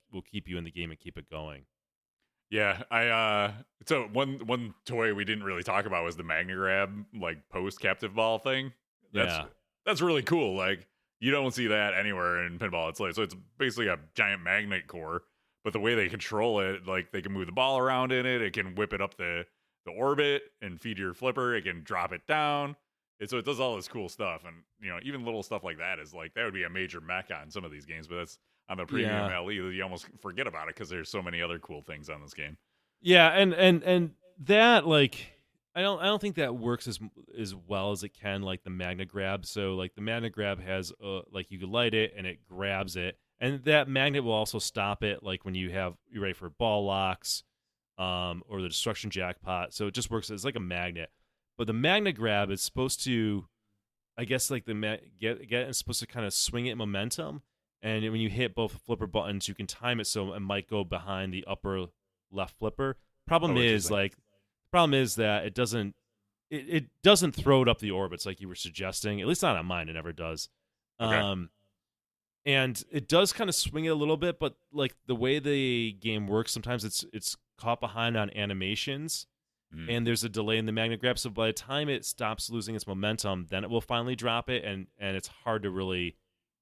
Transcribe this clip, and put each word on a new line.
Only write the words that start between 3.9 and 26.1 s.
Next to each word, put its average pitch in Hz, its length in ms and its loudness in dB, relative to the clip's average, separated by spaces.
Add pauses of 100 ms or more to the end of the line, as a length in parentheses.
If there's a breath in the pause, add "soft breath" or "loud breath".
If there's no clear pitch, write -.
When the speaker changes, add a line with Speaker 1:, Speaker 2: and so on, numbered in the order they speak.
Speaker 2:
one, 135 340 -2
one 120 280 -2 (100)
toy 113 300 2
we 101 100 -2
didn't 107 200 -2
really 90 180 -2
talk 101 240 0
about 90 180 0
was 85 120 -4
the 85 80 -8
Magnagrab, 95 920 0
like, 85 340 -6
post 95 320 -6
captive 98 340 -2
ball 113 240 2
thing. 131 340 -4 (400)
That's, 101 200 0
Speaker 1:
Yeah. 78 140 -4 (400)
Speaker 2:
that's 170 160 0
really 165 200 4
cool. 117 340 2
Like, 92 320 -2 (320)
you 120 100 2
don't 135 240 2
see 120 140 0
that 104 260 4
anywhere 90 500 2
in 87 140 -6
pinball. 85 300 -2
It's 82 100 -6
like, 92 160 -2
so 110 80 0
it's 92 140 -4 (200)
basically 120 300 0
a 90 120 2 (160)
giant 101 280 2
magnet 95 460 0
core, 85 340 -6 (400)
but 110 100 -4
the 113 60 -2
way 113 160 2
they 104 140 4
control 107 500 0
it, 95 280 0
like, 92 260 -2
they 98 100 -4
can 98 80 -8
move 95 160 -4
the 85 60 -8
ball 131 260 2
around 127 320 2
in 127 160 2
it. 127 160 2
It 98 100 -2
can 92 220 -4
whip 101 180 0
it 98 80 0
up 98 160 -2
the, 87 300 -4 (400)
the 87 60 -8
orbit 143 500 2 (180)
and 90 200 -10
feed 107 180 -6
your 92 160 -4
flipper. 123 400 -2
It 107 80 -2
can 85 220 -6
drop 92 280 -2
it 90 140 -10
down. 147 480 0 (460)
And 104 100 -8
so 127 80 0
it 113 60 -2
does 131 160 -2
all 127 160 0
this 92 100 -8
cool 110 220 -8
stuff. 85 360 -6
And, 85 120 -18 (240)
you 104 80 -10
know, 87 160 -6
even 135 200 -8
little 113 200 -4
stuff 104 180 -6
like 82 160 -8
that 85 220 -4
is, 76 120 -16